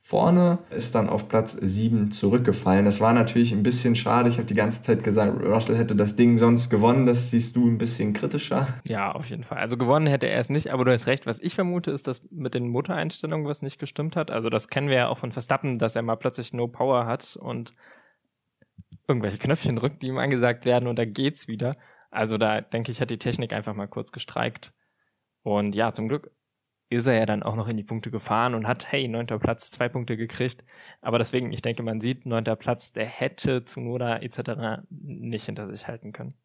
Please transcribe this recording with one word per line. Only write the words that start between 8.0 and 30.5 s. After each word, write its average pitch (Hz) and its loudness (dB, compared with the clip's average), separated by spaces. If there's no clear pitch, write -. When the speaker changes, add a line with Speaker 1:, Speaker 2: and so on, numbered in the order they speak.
Speaker 1:
kritischer. 135 -2
Speaker 2:
Ja, 101 -2
auf - -8
jeden 120 -8
Fall. - -10
Also 113 -2
gewonnen 131 4
hätte 139 2
er 113 0
es 120 -2
nicht, 147 -2
aber 127 2
du 127 6
hast 120 2
recht. 131 0
Was 117 -4
ich - -6
vermute, 180 -2
ist, 139 -6
dass - -6
mit 147 -6
den 120 -2
Motoreinstellungen 156 -4
was 143 -6
nicht 135 -10
gestimmt 147 -6
hat. 160 -2
Also 113 -2
das 110 0
kennen 143 -2
wir 135 4
ja 123 4
auch 117 -4
von 123 -8
Verstappen, 131 -2
dass 113 0
er 117 0
mal 117 -2
plötzlich 123 -6
No 120 -2
Power 127 0
hat 117 -6
und 120 -10
irgendwelche 107 -2
Knöpfchen 135 -2
drückt, 127 -4
die 135 -8
ihm 131 -4
angesagt 123 0
werden 123 2
und 120 -2
da 120 0
geht's 131 -4
wieder. 113 -6
Also 110 -2
da, 107 2
denke 113 -6
ich, 113 -4
hat 117 -4
die 113 -6
Technik 120 -4
einfach 107 -6
mal 101 -6
kurz - -10
gestreikt. - -8
Und 104 0
ja, 110 0
zum 110 -6
Glück 139 -6
ist 120 0
er 131 4
ja 113 4
dann 104 -2
auch 107 -4
noch 110 -4
in 117 -4
die 104 -6
Punkte 113 -8
gefahren 117 0
und 110 -4
hat, 123 -4
hey, 135 -2
neunter 117 -4
Platz, - -2
zwei 120 -2
Punkte 120 -4
gekriegt. 117 -6